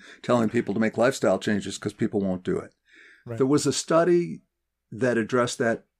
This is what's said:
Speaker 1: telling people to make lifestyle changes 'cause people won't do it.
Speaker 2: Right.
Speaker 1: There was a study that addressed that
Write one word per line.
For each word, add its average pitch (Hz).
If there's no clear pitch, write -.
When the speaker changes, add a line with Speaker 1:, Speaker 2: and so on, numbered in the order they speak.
Speaker 1:
telling 117
people 107
to 113
make 110
lifestyle 113
changes 98
'cause 101
people 107
won't 92
do 87
it. -
Speaker 2:
Right. 117
Speaker 1:
There 131
was 143
a 135
study 170
that 117
addressed 120
that 113